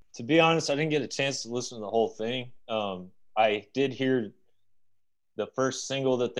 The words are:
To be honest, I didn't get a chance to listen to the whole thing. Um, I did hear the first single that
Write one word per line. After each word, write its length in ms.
To 80
be 160
honest, 320
I 60
didn't 140
get 120
a 60
chance 340
to 60
listen 300
to 40
the 80
whole 200
thing. 420
Um, 420
I 380
did 180
hear 380
the 200
first 320
single 300
that 220